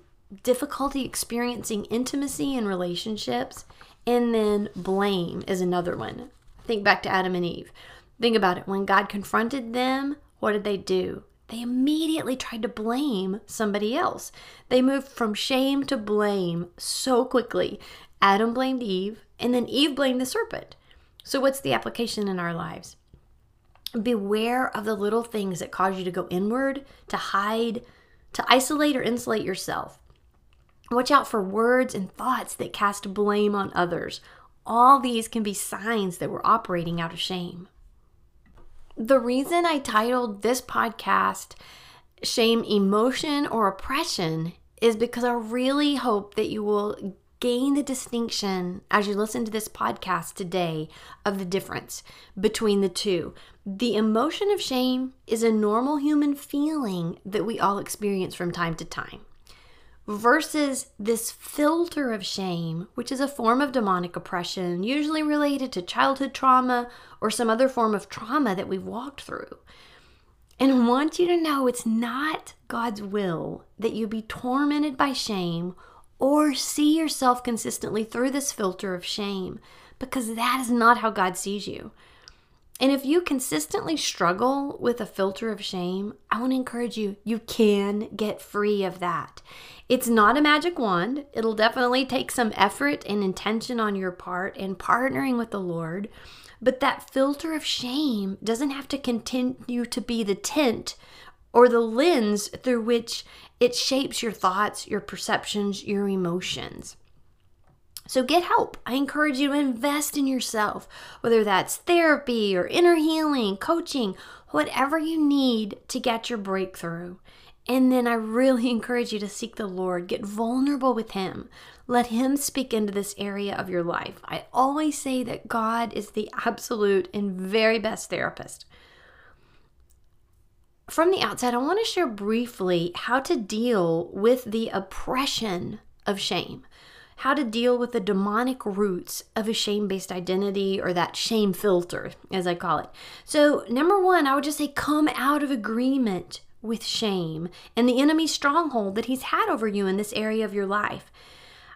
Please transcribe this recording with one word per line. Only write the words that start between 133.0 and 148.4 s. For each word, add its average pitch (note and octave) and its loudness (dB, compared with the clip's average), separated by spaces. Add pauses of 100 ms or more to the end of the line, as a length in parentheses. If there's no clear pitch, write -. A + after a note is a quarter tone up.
to D#4 0
deal G#3 0
with A#3 4
the A3+ -2
oppression G#3+ -4 (260)
of G3 -2
shame, - -4 (500)
how C4+ 0
to C#4+ 2
deal A#3+ 2
with A#3+ -2
the A#3 0
demonic G#3 0
roots G3 -2 (100)
of G#3+ -2
a A3+ -2
shame-based G#3 -2
identity, F#3+ 0
or F3+ -2
that F3 0
shame G#3 2
filter, F3+ 0 (180)
as F#3 -2
I F3 0
call F3 -2
it. - -14 (340)
So, D4 4
number E4 4
one, F4+ 6
I C4+ 4
would C#4 0
just D4 -4
say D4 0
come D4+ 2
out C#4 2
of C#4 -2
agreement A3+ 0 (180)
with A3 -4
shame E3+ -2 (260)
and A#3+ 4
the B3+ 4
enemy's D#4 4
stronghold C#4 0